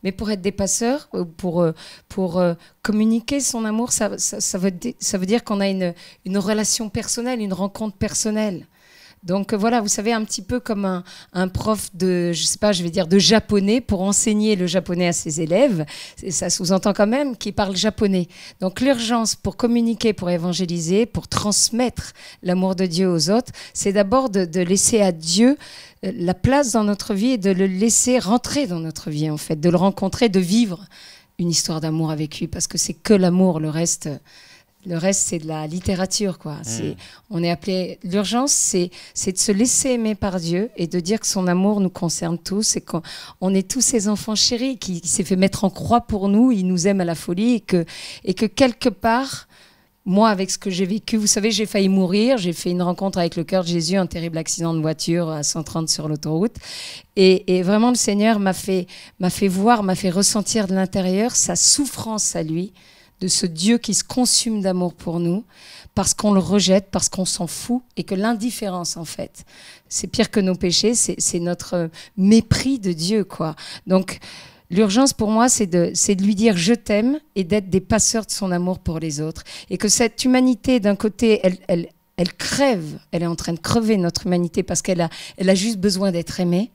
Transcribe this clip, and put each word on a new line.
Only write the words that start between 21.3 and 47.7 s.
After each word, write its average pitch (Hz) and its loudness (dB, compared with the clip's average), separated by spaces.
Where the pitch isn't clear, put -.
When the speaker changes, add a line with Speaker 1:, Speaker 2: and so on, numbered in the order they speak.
Speaker 1:
l'amour 185 0
de 190 0
Dieu 185 2
aux 165 2
autres, 233 0
c'est 202 -2
d'abord 214 2
de, 190 2
de 170 -2
laisser 190 2
à 190 4
Dieu, 175 4
euh, 190 -4
la 180 -2
place 254 2
dans 220 2
notre 208 -2
vie 220 0
et 247 0
de 190 2
le 190 2
laisser 220 2
rentrer 240 0
dans 175 -4
notre 160 -8
vie, 151 -2
en 151 -4
fait, 156 -6
de 170 4
le 175 4
rencontrer, 196 2
de 190 2
vivre 185 0
une 175 0
histoire 160 -2
d'amour 160 -2
avec 151 -6
lui, 175 -4
parce - -6
que - -6
c'est - -2
que - 2
l'amour, 185 4
le 156 -4
reste, 165 -4
le 170 -4
reste, 190 0
c'est 175 -4
de 156 -10
la 156 -6
littérature, 185 -4
quoi. 151 -12
Speaker 2:
Mm. - -14
Speaker 1:
C'est, 117 -6
on 170 -4
est 170 0
appelé, 185 -4
l'urgence, 208 0
c'est, 180 0
c'est - -4
de 180 -6
se - 2
laisser 247 2
aimer 226 0
par 190 -4
Dieu 175 -2
et 175 -2
de 180 -2
dire 190 0
que - -8
son 185 0
amour 190 2
nous 185 2
concerne 170 -4
tous 202 -2
et - -4
qu'on, - -6
on 190 2
est 190 2
tous 262 -2
ses 208 2
enfants 214 -2
chéris, 247 -2
qui, 175 -6
qui 175 -8
s'est - -2
fait 190 0
mettre 185 2
en 190 2
croix - 0
pour 202 -2
nous, 226 6
il 185 2
nous 180 0
aime 196 2
à - 2
la 170 -2
folie 208 0
et 214 0
que, 175 0